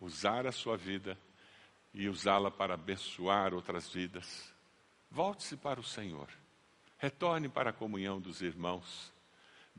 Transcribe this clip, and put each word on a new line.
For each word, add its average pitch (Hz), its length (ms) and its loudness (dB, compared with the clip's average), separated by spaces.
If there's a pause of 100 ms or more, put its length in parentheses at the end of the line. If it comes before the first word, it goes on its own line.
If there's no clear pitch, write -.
usar 101 440 2
a 127 60 2
sua 117 240 0
vida 95 420 -4 (760)
e 101 160 0
usá-la 98 420 6
para 95 220 0
abençoar 95 800 2
outras 87 340 -4
vidas. - 640 -6 (560)
Volte-se 180 460 0
para 139 240 -2
o 113 60 -8
Senhor. 82 420 -6 (720)
Retorne 160 460 2
para 127 220 2
a 110 40 -2
comunhão 98 460 -2
dos 92 220 -8
irmãos. 87 680 -4 (680)